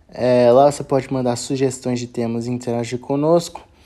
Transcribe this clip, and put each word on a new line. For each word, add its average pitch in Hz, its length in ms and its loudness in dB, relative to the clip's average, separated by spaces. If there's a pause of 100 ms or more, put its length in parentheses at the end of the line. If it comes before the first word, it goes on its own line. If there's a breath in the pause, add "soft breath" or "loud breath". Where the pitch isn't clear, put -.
É, 123 420 4
lá 139 220 6
você 139 100 -8
pode 135 300 -4
mandar 123 240 -2
sugestões 127 640 -4
de 120 60 -8
temas 117 400 -6
e 123 40 -6
interagir 120 480 -6
conosco. 151 640 -2 (260 soft breath)